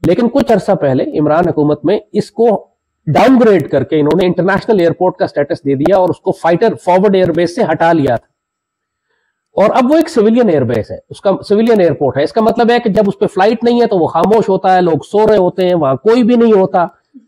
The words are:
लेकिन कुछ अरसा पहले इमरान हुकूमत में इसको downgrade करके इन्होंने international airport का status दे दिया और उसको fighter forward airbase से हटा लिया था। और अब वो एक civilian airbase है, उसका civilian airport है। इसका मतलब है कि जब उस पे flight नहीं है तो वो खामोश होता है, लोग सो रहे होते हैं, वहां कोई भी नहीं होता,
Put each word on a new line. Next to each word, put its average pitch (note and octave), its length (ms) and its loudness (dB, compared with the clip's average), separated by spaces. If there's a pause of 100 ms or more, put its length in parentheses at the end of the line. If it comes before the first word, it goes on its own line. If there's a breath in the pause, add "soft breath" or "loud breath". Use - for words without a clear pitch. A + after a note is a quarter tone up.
लेकिन G3+ 200 0
कुछ - 240 0
अरसा G3 240 0
पहले C#3 280 -2
इमरान D#3 420 -2
हुकूमत D3+ 400 -2
में G3+ 160 0 (120)
इसको G#3 640 -2 (320)
downgrade G#3+ 580 4
करके D3 320 -2
इन्होंने D#3+ 260 0
international F#3 560 0
airport E3+ 360 -2
का F3 100 -2
status - 380 -6
दे C#3 100 -2
दिया E3 220 0
और F3+ 120 0
उसको F3 220 -6
fighter F3 440 0
forward F#3+ 400 0
airbase F3 400 0
से A#3 80 -2
हटा E3 280 0
लिया C3+ 260 0
था। - 80 -10 (1300)
और F#3+ 140 2
अब B3+ 180 0
वो D#4 80 2
एक D#4+ 120 0
civilian A3+ 400 2
airbase B2 420 -2
है, A2 80 -12 (120)
उसका F3+ 300 -4
civilian A3 400 0
airport C#3+ 360 -2
है। C#3 60 0
इसका D#3 180 -2
मतलब A3+ 300 0
है A#3+ 80 2
कि A#3+ 100 -4
जब G3+ 180 0
उस G3 120 -6
पे G#3 60 0
flight A3 380 -2
नहीं A#3+ 180 0
है A#3 60 0
तो G#3+ 100 -2
वो D#3 100 0
खामोश G3 420 0
होता F#3 240 0
है, F#3 80 2
लोग D#3+ 220 -2
सो G#3 220 0
रहे G#3+ 120 2
होते F#3 280 -2
हैं, F3+ 80 0
वहां D3 220 0
कोई A#3 280 0
भी A#3+ 140 2
नहीं A#3 160 4
होता, F#3+ 420 0 (320)